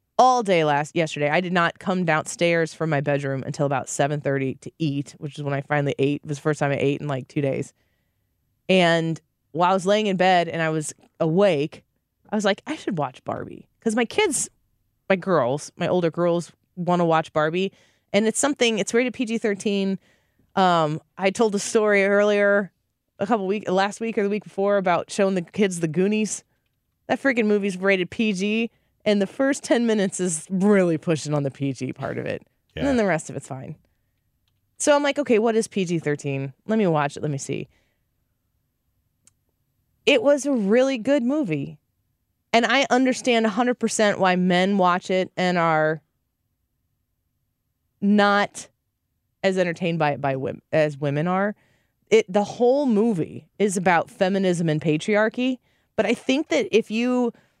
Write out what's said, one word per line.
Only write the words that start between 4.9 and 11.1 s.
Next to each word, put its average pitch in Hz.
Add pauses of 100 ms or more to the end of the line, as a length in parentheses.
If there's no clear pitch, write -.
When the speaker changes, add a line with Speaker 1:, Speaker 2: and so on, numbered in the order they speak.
Speaker 1:
which 151
is 147
when 139
I 139
finally 143
ate. 143
It -
was 147
the -
first 156
time 139
I 135
ate 139
in, 147
like, 135
two -
days. 135 (960)
And 165 (340)
while 175
I 190
was 180
laying 208
in 190
bed 180
and 165
I 160
was 156 (280)